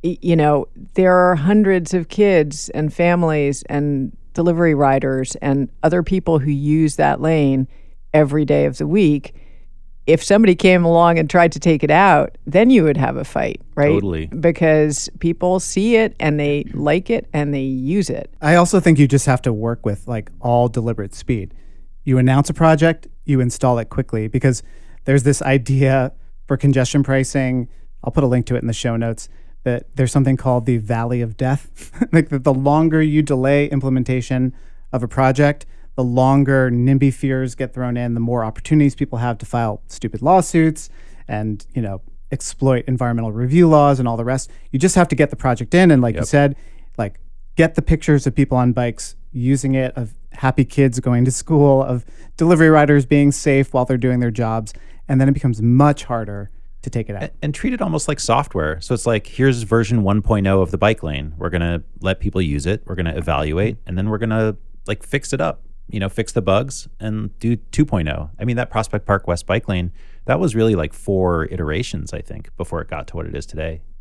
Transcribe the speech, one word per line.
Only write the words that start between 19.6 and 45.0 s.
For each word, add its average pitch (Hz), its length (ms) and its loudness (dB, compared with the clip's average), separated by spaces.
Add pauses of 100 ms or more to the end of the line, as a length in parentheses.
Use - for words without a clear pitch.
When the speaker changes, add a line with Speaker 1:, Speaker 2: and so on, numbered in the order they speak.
Speaker 3:
with, 101 220 -4
like, 113 240 -8 (100)
all 120 260 2
deliberate 113 460 -4
speed. - 400 -6 (500)
You 127 140 2
announce 131 320 2
a 151 40 -6
project, 160 540 2 (160)
you 135 160 0
install 123 380 0
it 113 120 -6
quickly, 110 380 -4
because 123 340 0 (440)
there's 135 180 2
this 139 200 0
idea 135 680 2 (360)
for 139 100 0
congestion 139 460 2
pricing. 131 680 -2 (340)
I'll 120 80 -6
put 151 120 2
a 135 40 2
link 123 200 2
to 123 80 -2
it 120 60 -2
in - 60 -4
the 113 60 -2
show 117 240 -4
notes, 117 320 -6 (340)
that 123 220 -2 (100)
there's 127 160 0
something 135 240 2
called 123 300 0
the 123 100 2
Valley 117 460 -2
of 110 160 -6
Death. - 540 -4 (160)
<laughs> - 40 -6
Like, 160 160 4
that 135 160 -4
the 135 100 4
longer 156 480 2
you 156 200 2
delay 143 480 2
implementation 127 840 -2 (380)
of 127 100 -2
a 120 60 -4
project, 135 580 2 (300)
the 131 80 -2
longer 131 680 2
nimby 131 420 2
fears 131 420 -4
get 127 180 -8
thrown 123 240 -6
in, 120 160 -4
the 117 60 -4
more 117 240 -2
opportunities 143 520 2
people 127 240 -4
have 120 180 -2
to - 80 -12
file 113 420 -4
stupid 110 340 -10
lawsuits 160 680 2 (380)
and, 107 460 -6
you 127 80 -4
know, 98 200 -8 (300)
exploit 131 560 0
environmental 117 440 -2
review 127 360 4
laws 143 320 6
and 123 80 0
all 117 100 -2
the 117 80 -4
rest. 131 240 -4 (220)
You 135 80 0
just 175 160 2
have 175 140 6